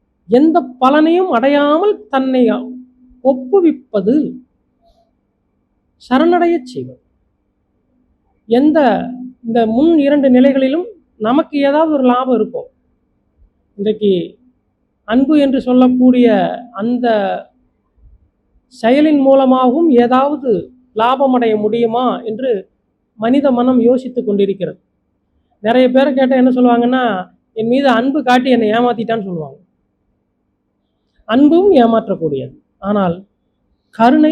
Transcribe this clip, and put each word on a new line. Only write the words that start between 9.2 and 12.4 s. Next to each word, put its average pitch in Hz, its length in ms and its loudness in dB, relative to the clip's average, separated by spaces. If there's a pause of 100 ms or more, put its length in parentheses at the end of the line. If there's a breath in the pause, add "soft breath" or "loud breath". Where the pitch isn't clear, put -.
இந்த 233 240 -4
முன் 269 340 0
இரண்டு 277 300 2
நிலைகளிலும் 269 580 2 (340)
நமக்கு 285 380 -2
ஏதாவது 294 340 0
ஒரு 269 120 0
லாபம் 247 320 0
இருக்கும். 170 300 -6 (1080)